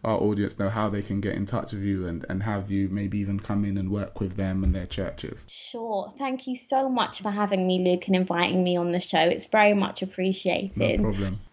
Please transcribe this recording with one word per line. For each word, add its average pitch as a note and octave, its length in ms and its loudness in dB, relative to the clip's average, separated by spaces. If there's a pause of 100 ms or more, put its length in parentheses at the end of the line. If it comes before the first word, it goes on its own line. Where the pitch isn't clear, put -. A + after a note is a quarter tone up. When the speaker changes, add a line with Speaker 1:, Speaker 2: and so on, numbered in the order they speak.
Speaker 1:
our A2 140 2
audience G2+ 400 0
know G2 120 0
how G#2+ 200 0
they G2+ 120 -2
can G2 180 -4
get G2+ 160 -2
in G2 100 -2
touch A2+ 280 -4
with G2 100 -6
you F#2+ 240 -2
and, E2+ 220 -6
and F#2+ 140 -2
have G2+ 280 -2
you G2 180 2
maybe G2+ 280 -4
even G2 220 -2
come G2+ 260 -2
in G2 120 -2
and F#2+ 140 -2
work G2+ 280 -4
with F#2 180 -2
them F#2+ 260 0
and F#2 100 4
their F#2 120 -2
churches. - 640 -6
Speaker 2:
Sure. A3 680 -6
Thank C4 300 -4
you B3+ 80 -2
so C4+ 340 0
much A#3+ 320 0
for G#3 100 -2
having G3 360 2
me, F#3 160 2
Luke, F3+ 240 2
and F#3+ 80 4
inviting F#3 480 2
me F3 140 4
on F3 140 0
the F3+ 100 0
show. E3+ 180 2
It's F3 260 4
very G#3 280 6
much - 280 0
appreciated. F#3+ 1000 0
Speaker 1:
No - 80 2
problem. G2 300 -2 (140)